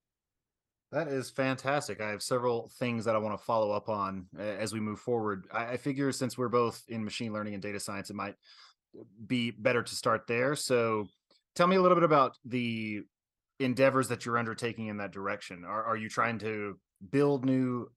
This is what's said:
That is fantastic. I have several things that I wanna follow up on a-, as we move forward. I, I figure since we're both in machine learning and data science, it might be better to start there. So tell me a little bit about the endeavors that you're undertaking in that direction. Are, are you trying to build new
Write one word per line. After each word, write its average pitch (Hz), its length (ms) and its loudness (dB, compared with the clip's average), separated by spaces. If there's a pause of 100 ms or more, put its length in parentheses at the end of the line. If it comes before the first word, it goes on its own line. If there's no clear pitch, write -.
(920)
That 151 160 -2
is 135 220 -4
fantastic. 131 680 -2
I 107 100 -4
have 104 120 -6
several 120 560 0
things 117 280 -2
that 113 80 2
I 110 40 4
wanna 107 200 -2
follow 110 320 2
up 104 180 -2
on 98 380 -2 (120)
a-, 92 40 -6
as 104 300 -4
we 110 80 -4
move 107 200 -4
forward. 107 520 -2
I, 117 200 -4
I 127 40 -4
figure 139 360 0
since 120 240 -4
we're 123 120 0
both 117 400 2
in 113 140 -6
machine 107 300 -6
learning 107 220 -6
and 98 80 -8
data 101 180 -6
science, 98 300 -8
it 101 60 -8
might 101 180 -6 (920)
be 120 260 0
better 120 300 2
to - 120 -8
start 113 320 2
there. 123 280 2
So 117 520 2 (500)
tell 175 100 6
me 185 100 6
a 185 60 6
little 180 140 8
bit 170 80 4
about 143 400 6
the 113 580 -4 (560)
endeavors 131 500 4
that 117 180 -2
you're 117 120 2
undertaking 113 500 -4
in 104 100 -6
that 98 140 -6
direction. 98 520 -6
Are, 104 200 -4
are 113 120 0
you 110 120 -6
trying 117 320 0
to 104 380 -4 (320)
build 143 340 4
new 127 520 0